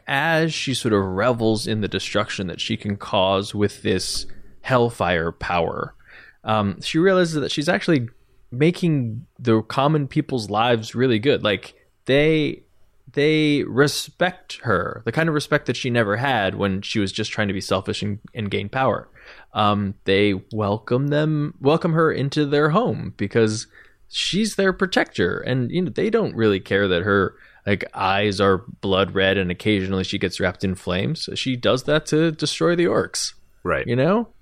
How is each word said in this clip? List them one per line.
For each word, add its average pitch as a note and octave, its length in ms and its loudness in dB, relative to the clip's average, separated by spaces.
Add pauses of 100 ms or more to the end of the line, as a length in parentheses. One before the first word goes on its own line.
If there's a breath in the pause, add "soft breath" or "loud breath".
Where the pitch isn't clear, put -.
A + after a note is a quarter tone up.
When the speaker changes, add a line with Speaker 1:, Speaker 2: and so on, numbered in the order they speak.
Speaker 1:
as D#3+ 440 0
she - 220 -4
sort A2+ 200 0
of G2 100 4
revels A2 640 0
in G#2+ 120 0
the G2 60 -2
destruction G2+ 640 -4
that - 120 -8
she A2 160 -4
can G2+ 200 -6
cause G2 580 0
with G#2 280 -2
this - 440 -2 (360 soft breath)
hellfire F#2 680 0
power, - 640 -4 (500 loud breath)
um, G#2+ 360 0
she - 180 -2
realizes F#3 360 4
that C3+ 180 -2
she's D3+ 160 -2
actually E3+ 400 2 (420)
making C#3+ 760 0 (140)
the A2+ 240 2
common C#3+ 460 0
people's B2+ 420 -2
lives A2+ 420 0
really A#2 280 2
good. A2+ 240 2
Like, G#2 300 -2 (320 soft breath)
they, D3 580 2 (480)
they D3 500 2
respect - 1000 -2
her, - 420 -2
the A#2 80 -4
kind D#3+ 160 0
of D3+ 80 0
respect D3 300 -2
that B2 100 -2
she - 120 -6
never A2+ 280 2
had A2+ 400 0
when G2 260 0
she - 160 -4
was G2 140 0
just - 180 -4
trying G#2+ 160 -2
to G2 80 -2
be G2 60 -4
selfish - 420 -2
and, G#2 160 -4 (160)
and G#2 160 -6
gain G2+ 180 -4
power. C3 400 -2 (460 loud breath)
Um, G#2 480 2
they G2 320 4 (160)
welcome A2 580 -2
them, D3 520 0
welcome D#3+ 320 2
her D#3+ 180 2
into C#3 340 0
their D3 260 2
home D#3+ 460 -2
because A2 520 0 (400 soft breath)
she's - 480 -2
their F#3+ 160 2
protector, F#3 680 0
and, B2+ 320 -2
you E3+ 120 0
know, D#3+ 80 -2
they G3+ 200 0
don't G#3 240 0
really G#2+ 240 4
care G2 300 2
that F2 140 2
her, G2 340 2 (300 soft breath)
like, G2+ 180 0 (100)
eyes G2 460 0
are G2 240 4 (160)
blood F#2+ 340 2
red F#2+ 240 4
and F2+ 140 0
occasionally F#2+ 500 0
she G2 160 -4
gets - 220 -2
wrapped F#2 240 -2
in F#2 100 0
flames. G2 640 -4
She C3 180 -4
does A#2+ 300 0
that D3+ 220 0
to D#3+ 260 2
destroy D#3+ 420 -2
the E3+ 120 0
orcs. - 480 -2 (280)
Speaker 2:
Right. D2+ 240 -2
Speaker 1:
You A#2+ 80 -2
know? F3+ 340 0 (140)